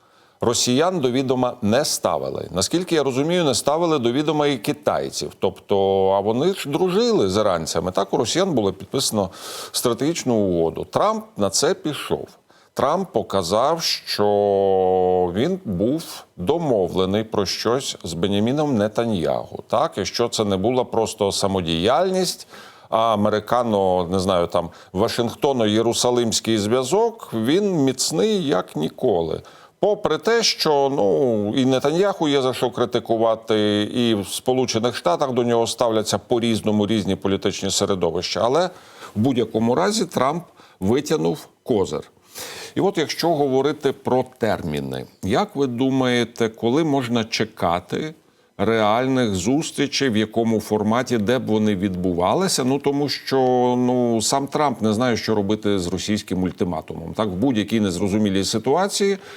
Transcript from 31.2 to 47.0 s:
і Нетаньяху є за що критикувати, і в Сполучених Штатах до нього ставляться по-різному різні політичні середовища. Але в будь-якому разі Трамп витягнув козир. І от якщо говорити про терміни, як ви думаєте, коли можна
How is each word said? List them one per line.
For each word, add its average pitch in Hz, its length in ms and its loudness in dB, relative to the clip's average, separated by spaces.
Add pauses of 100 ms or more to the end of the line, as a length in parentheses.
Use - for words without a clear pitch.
і 131 80 2
Нетаньяху 156 640 2
є 139 140 2
за 127 120 0
що 123 160 -2
критикувати, 110 1120 0
і 117 320 0
в 98 140 -2
Сполучених 123 680 0
Штатах 156 360 0
до 120 120 0
нього 117 220 2
ставляться 110 520 0
по-різному 107 680 0
різні 95 300 0
політичні 98 540 -2
середовища. 90 760 0
Але 151 220 2 (500)
в 104 40 0
будь-якому 117 540 2
разі 202 320 0
Трамп 156 380 -2 (360)
витягнув 147 640 0 (160)
козир. 95 480 -2 (640)
І - 60 0
от 190 180 2
якщо 156 300 -2
говорити 139 640 2
про 127 320 0 (140)
терміни, 73 680 -2 (160)
як 135 340 0
ви 139 100 2
думаєте, 123 800 0
коли 120 360 0
можна 120 400 0